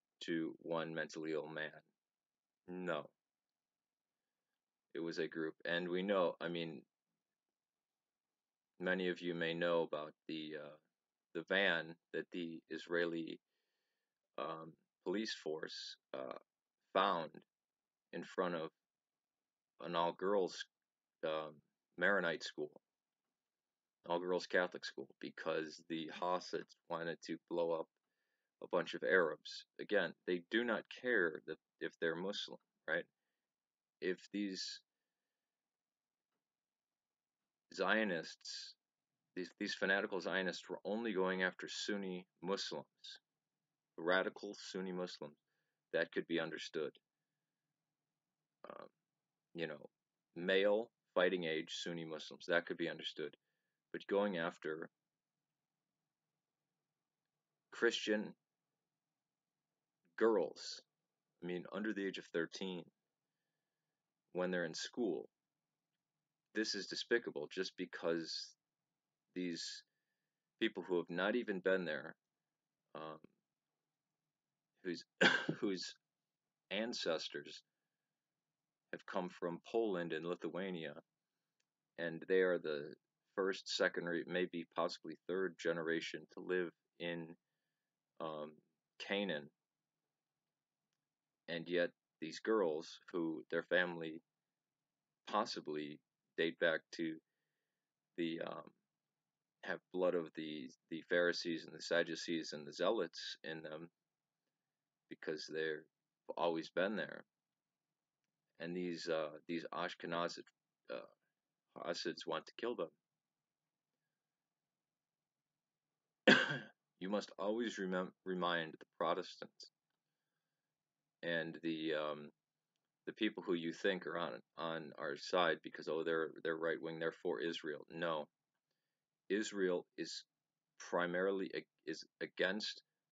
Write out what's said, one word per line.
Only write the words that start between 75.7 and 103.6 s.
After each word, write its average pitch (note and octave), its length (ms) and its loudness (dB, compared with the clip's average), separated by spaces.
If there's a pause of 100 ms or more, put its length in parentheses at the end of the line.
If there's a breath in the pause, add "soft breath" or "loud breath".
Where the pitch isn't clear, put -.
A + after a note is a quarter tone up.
ancestors F2+ 960 -2 (1300)
have F2 140 -8
come F2+ 240 -2
from E2+ 320 -4 (100)
Poland F#2 420 2
and D#2 120 -2
Lithuania, E2+ 720 -4 (1000)
and E2 300 -2
they F#2+ 140 8
are F2+ 160 6
the D2+ 360 -2 (420)
first, F#2+ 400 0
second, F2+ 320 2
or E2+ 200 0
maybe F2 380 0 (100)
possibly E2+ 420 -2 (100)
third F2+ 300 0
generation E2 760 0
to - 60 -14
live F2+ 320 0 (280)
in, E2+ 360 -4 (840)
um, D#2 320 -6 (480)
Canaan. F2+ 500 -2 (2000)
And E2 200 -4
yet F2 240 4 (300)
these D#2+ 180 -6
girls, E2+ 600 2 (120)
who E2 380 0
their E2 140 0
family E2+ 580 2 (1080)
possibly D2+ 720 -2 (380)
date E2 220 2
back D#2+ 220 4 (120)
to D#2+ 240 -2 (1000)
the, E2 240 -2
um, D#2+ 300 -8 (920)
have E2+ 160 -4 (140)
blood F2+ 220 4
of D#2+ 200 0
the, D#2 340 -6 (200)
the E2 200 -6
Pharisees E2+ 560 2
and D#2+ 100 -14
the D#2 60 -12
Sadducees E2 720 0
and D2+ 140 -10
the C#2+ 60 -12
Zealots F2+ 680 0
in D#2+ 180 -6